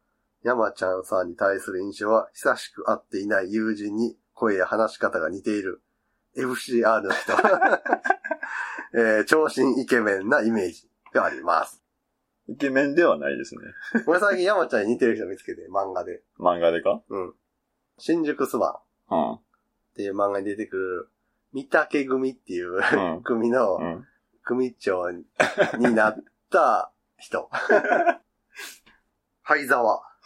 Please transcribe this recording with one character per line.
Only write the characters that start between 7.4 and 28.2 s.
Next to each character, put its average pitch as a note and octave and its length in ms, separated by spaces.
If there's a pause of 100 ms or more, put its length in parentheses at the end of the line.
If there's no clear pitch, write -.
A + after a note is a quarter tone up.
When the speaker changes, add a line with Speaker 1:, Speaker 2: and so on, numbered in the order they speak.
Speaker 1:
え A2 240
ー、 G#2 60
長 D#3 220
身 C3 340
イ A#2 40
ケ B2 140
メ G#2 160
ン G2 140
な C#3+ 120
イ A2 80
メ G#2 160
ー E2+ 60
ジ - 160 (240)
が G#2 140
あ E2+ 40
り E2+ 120
ま E2+ 240
す。 - 180 (640)
Speaker 2:
イ - 80
ケ C#3 140
メ C3+ 160
ン C#3+ 80
で E3+ 100
は C#3 140
な C#2 100
い C#2 80
で B1 80
す - 120
ね。 - 40 (280)
Speaker 1:
<laughs> - 200
俺 F3 120
最 G3+ 160
近 F3+ 80
山 F#3+ 220
ち A#2+ 100
ゃ G#2+ 40
ん G2+ 60
に A#2 80
似 - 40
て B2+ 80
る A2 100
人 G#2 100
見 F#2+ 100
つ - 60
け F#2+ 120
て、 E2+ 140
漫 F#2+ 240
画 F2+ 120
で。 F2 180 (160)
Speaker 2:
漫 F2 220
画 E2+ 120
で E2+ 80
か？ G2+ 280
Speaker 1:
う G2+ 100
ん。 F2+ 160 (640)
新 E3 260
宿 C#3+ 220
ス C3 100
ワ F#2+ 240 (300)
ン E2+ 40
Speaker 2:
う - 20
ん。 C#2+ 180
Speaker 1:
っ - 60 (560)
て G#2 60
い G2+ 60
う G2 60
漫 G2+ 180
画 G2+ 80
に G2 60
出 G2+ 100
て G#2+ 100
く F#2+ 120
る、 F#2 320 (420)
御 C3+ 160
嶽 D3 380
組 C3 240
っ B2+ 40
て - 200
い F2 100
う、 F2 80
Speaker 2:
う F#2 460
ん。 - 60
Speaker 1:
<laughs> - 0
組 A#2 260
の、 A2+ 260
Speaker 2:
う - 60
ん。 E2 240 (380)
Speaker 1:
組 B2 300
長 F2+ 360
に F2 160 (680)
な G#2+ 140
っ - 160 (260)
た B2+ 400 (280)
人。 - 340
<laughs> - 80 (1080)